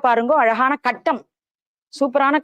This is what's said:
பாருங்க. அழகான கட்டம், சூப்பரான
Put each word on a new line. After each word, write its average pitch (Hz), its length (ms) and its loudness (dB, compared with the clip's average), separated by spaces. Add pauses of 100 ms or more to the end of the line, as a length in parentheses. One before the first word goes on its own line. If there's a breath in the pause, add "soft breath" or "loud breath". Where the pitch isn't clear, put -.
பாருங்க. 233 260 2 (100)
அழகான 226 300 0 (140)
கட்டம், 247 340 -4 (760)
சூப்பரான 277 460 0